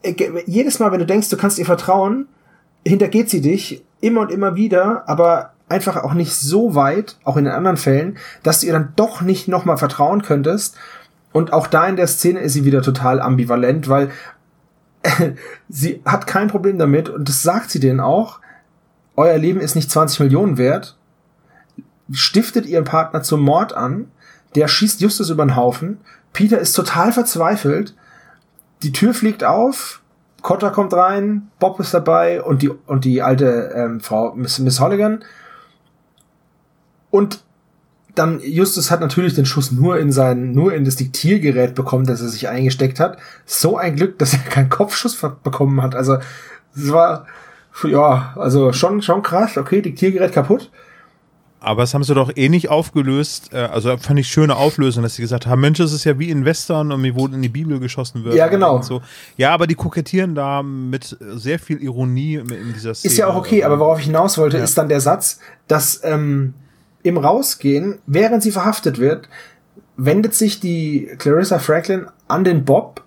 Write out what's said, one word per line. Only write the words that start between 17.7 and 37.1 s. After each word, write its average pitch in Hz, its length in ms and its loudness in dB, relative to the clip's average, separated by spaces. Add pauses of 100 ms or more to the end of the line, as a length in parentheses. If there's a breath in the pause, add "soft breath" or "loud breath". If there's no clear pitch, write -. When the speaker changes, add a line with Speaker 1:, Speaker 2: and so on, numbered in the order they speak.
Speaker 1:
sie - 80 -2
denen 131 200 2
auch, 165 400 0 (760 soft breath)
"Euer 160 220 4
Leben 180 240 0
ist - 140 -4
nicht 160 160 0
zwanzig 156 280 0
Millionen 147 380 2
wert", 139 400 -2 (1120 soft breath)
stiftet 202 540 0
ihren 160 180 0
Partner 160 400 -2
zum 151 180 0
Mord 143 320 2
an, 147 340 -6 (480 soft breath)
der 147 120 4
schießt - 340 0
Justus 202 280 0
über 151 160 0
den 131 100 2
Haufen, 131 440 -2 (340 soft breath)
Peter 208 260 2
ist - 140 -2
total 180 400 0
verzweifelt, 185 800 0 (880 soft breath)
die 147 80 -2
Tür 214 220 2
fliegt 214 300 -2
auf, 226 580 0 (400)
Cotter 190 300 0
kommt 190 220 0
rein, 202 560 0 (100)
Bob 190 200 0
ist 180 140 -4
dabei 170 480 2
und 143 200 0
die, 143 80 2
und 135 360 -4
die 127 160 2
alte, 127 540 2
ähm, 117 260 -4
Frau 113 340 -2
Miss, 123 240 -6
Miss 131 200 0
Holligan. 202 440 0 (1900 loud breath)
Und 202 340 0 (720)